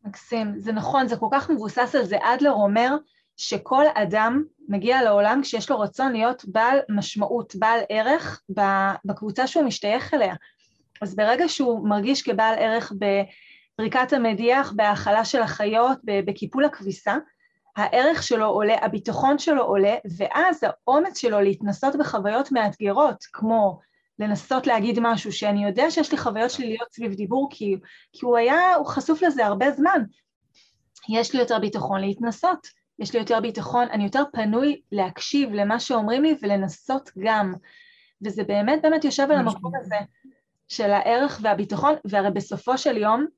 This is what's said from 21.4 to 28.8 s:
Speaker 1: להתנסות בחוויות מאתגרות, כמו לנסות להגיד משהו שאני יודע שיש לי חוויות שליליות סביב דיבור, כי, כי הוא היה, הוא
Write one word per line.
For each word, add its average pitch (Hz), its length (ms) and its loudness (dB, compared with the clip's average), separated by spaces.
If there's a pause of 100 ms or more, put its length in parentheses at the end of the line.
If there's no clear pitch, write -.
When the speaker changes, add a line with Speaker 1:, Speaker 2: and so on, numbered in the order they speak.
Speaker 1:
להתנסות 202 540 0
בחוויות 226 560 -2
מאתגרות, 214 720 0 (100)
כמו 214 460 0 (400)
לנסות 214 480 -2
להגיד 226 340 0
משהו 226 300 -2
שאני 202 340 -2
יודע 240 260 0
שיש 320 200 0
לי 294 60 -2
חוויות 226 340 -2
שליליות 233 420 -8
סביב 226 200 -6
דיבור, 214 380 -2
כי, 202 240 -4 (380)
כי - 120 -10
הוא 240 120 4
היה, 320 380 4
הוא 302 100 0